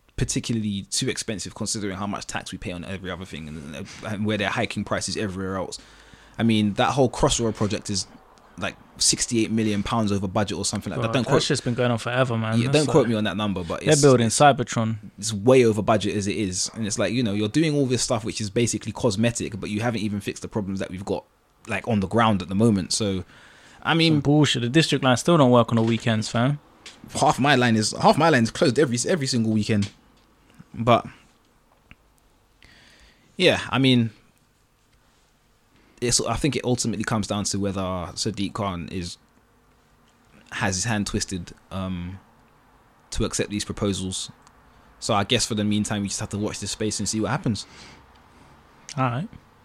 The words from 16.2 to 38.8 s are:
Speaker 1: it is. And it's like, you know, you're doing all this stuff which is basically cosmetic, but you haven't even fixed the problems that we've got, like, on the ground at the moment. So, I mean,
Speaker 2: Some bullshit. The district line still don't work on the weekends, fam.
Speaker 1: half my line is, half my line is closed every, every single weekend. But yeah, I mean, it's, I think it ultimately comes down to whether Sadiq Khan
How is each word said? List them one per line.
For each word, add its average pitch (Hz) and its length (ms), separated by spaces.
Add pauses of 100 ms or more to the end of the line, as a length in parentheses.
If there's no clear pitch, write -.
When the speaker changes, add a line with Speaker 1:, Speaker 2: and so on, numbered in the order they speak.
Speaker 1:
it 87 100
is. 92 380
And 113 120
it's 98 120
like, 101 140
you 127 100
know, 104 100
you're 104 160
doing 151 260
all 147 120
this 123 160
stuff 113 220
which - 160
is 104 100
basically 113 420
cosmetic, 110 680
but 90 120
you 104 100
haven't 113 220
even 104 180
fixed - 220
the 92 60
problems 98 320
that - 100
we've 92 140
got, - 200 (420)
like, 101 220
on 107 120
the 95 80
ground 110 340
at 87 60
the 95 60
moment. 101 380
So, 95 320 (580)
I 147 120
mean, 165 200
Speaker 2:
Some 147 60
bullshit. 139 420
The 120 60
district 143 340
line 127 140
still 170 220
don't 131 120
work 120 200
on 117 60
the 113 60
weekends, 113 460
fam. 131 300 (560)
Speaker 1:
half 139 240
my 139 180
line 123 200
is, 107 240
half 202 180
my 165 100
line 135 160
is 110 60
closed 127 280
every, 123 200 (100)
every 151 180
single 113 260
weekend. 104 380 (840)
But 113 320 (2250)
yeah, 143 240 (100)
I 120 80
mean, 127 320 (1900)
it's, 120 200
I 117 140
think 127 220
it - 80
ultimately 113 400
comes 104 220
down 104 180
to 101 160
whether 98 200
Sadiq 92 760
Khan 92 360